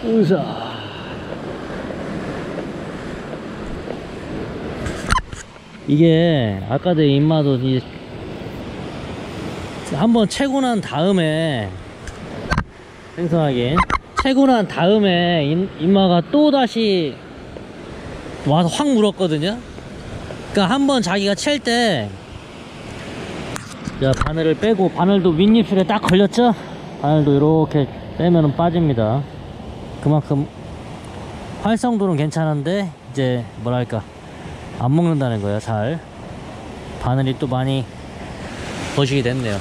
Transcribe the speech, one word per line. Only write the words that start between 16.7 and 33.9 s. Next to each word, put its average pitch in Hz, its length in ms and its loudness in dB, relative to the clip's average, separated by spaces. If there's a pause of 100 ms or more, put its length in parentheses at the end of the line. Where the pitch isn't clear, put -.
와서 165 220 4
확 294 220 0
물었거든요. 196 680 2 (920)
그러니까 196 240 4
한번 277 260 4
자기가 196 340 2
챌 294 240 0
때, 220 500 2 (1900)
자, 135 100 4 (140)
바늘을 156 300 2
빼고, 190 360 2
바늘도 185 400 4
윗입술에 196 540 6
딱 214 160 2
걸렸죠? 202 520 6 (480)
바늘도 147 340 6
이렇게 151 520 4 (300)
빼면은 160 380 4
빠집니다. 143 680 2 (800)
그만큼 143 440 2 (1160)
활성도는 208 540 2
괜찮은데 156 720 0 (200)
이제 127 320 0 (200)
뭐랄까, 120 400 -2 (760)